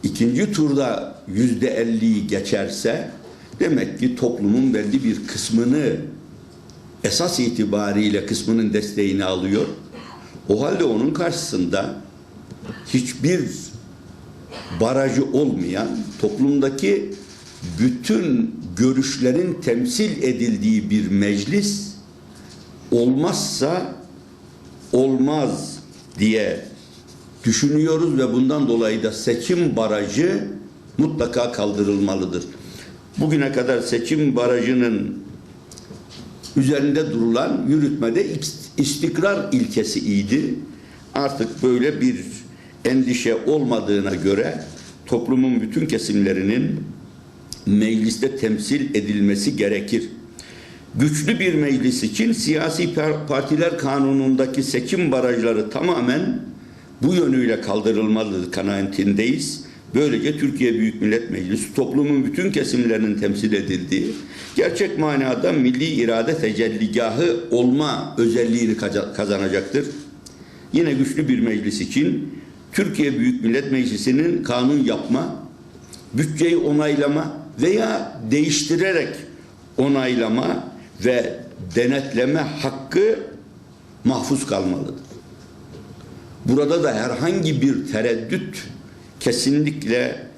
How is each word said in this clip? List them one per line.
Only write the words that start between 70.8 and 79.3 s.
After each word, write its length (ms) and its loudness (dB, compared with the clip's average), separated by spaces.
güçlü 340 0
bir 120 2
meclis 420 0
için 520 0
Türkiye 480 0
Büyük 240 2
Millet 280 2
Meclisi'nin 720 2
kanun 400 2
yapma, 520 -2
bütçeyi 440 2
onaylama 800 2
veya 600 0
değiştirerek 800 2